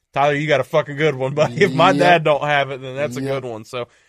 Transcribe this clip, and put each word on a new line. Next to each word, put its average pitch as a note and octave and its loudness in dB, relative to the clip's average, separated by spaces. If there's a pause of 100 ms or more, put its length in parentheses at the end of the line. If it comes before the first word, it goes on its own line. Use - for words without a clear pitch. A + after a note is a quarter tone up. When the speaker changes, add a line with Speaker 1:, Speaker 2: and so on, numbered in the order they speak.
(140)
Speaker 1:
"Tyler, C#3+ 2
you D3 -4
got C#3+ 2
a B2+ 0
fucking D3 -2
good D3+ 0
one, C3 -4
buddy. D3 0
If F#3 0
my E3+ 4
Speaker 2:
Yep. C#3+ 2
Speaker 1:
dad F3 4
don't D3 2
have C#3+ 0
it, C3 -10
then C3 -12
that's C#3 -6
a C#3 -8
Speaker 2:
Yep. C3+ -6
Speaker 1:
good B2+ -10
one." A2 -12
So, A#2+ -10 (220)